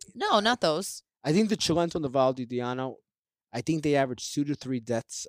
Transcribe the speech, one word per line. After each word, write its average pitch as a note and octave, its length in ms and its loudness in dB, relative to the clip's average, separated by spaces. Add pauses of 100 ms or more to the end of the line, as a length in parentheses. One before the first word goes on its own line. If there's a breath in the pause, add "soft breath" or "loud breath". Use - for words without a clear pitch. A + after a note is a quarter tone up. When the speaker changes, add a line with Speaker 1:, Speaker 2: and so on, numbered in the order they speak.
(160)
Speaker 1:
No, C4 240 2
not A3+ 220 2
those. E3 420 0 (200)
Speaker 2:
I D3+ 100 2
think G#3 160 4
the A3 80 0
Cilento E3+ 380 2
and E3 100 -2
the C3+ 40 -2
Val C3 240 4
di B2+ 120 -6
Diano, B2 500 -4 (580)
I A#2+ 80 -4
think D#3+ 220 -2
they D3 120 2
average C3 380 0
two C#3+ 120 -2
to C#3+ 100 -2
three B2+ 240 -6
deaths A2+ 500 -6